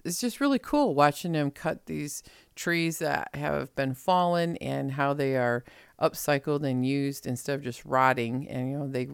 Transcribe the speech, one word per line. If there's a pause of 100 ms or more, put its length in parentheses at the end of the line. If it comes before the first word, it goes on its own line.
it's
just
really
cool
watching
him
cut
these (320)
trees
that
have
been
fallen
and
how
they
are (380)
upcycled
and
used
instead
of
just
rotting.
And,
you
know,
they,